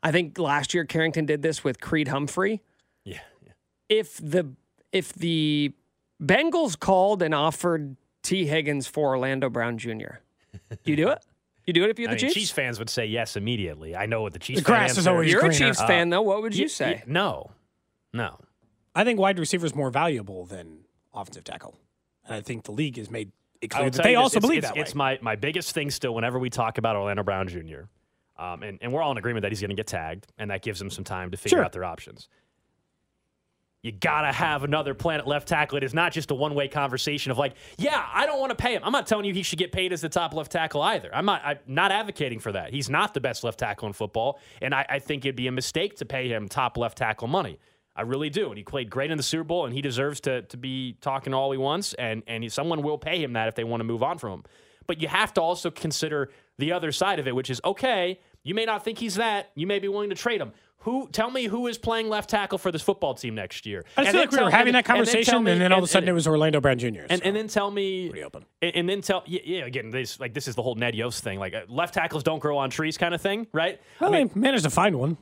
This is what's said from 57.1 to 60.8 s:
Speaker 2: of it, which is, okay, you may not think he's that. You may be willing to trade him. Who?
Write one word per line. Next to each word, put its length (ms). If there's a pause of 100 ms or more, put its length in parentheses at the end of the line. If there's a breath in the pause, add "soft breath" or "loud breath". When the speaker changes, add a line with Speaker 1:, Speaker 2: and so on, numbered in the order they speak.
Speaker 2:
of 80
it, 80
which 140
is, 140
okay, 560 (240 soft breath)
you 100
may 120
not 180
think 140
he's 180
that. 400
You 100
may 140
be 80
willing 220
to 60
trade 260
him. 100 (280 soft breath)
Who? 320